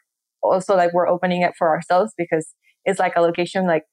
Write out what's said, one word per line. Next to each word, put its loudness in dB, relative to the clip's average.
also, 0
like, 2
we're 0
opening -2
it -2
for 0
ourselves 0
because -4
it's, -2
like, -2
a 2
location, 0
like, 0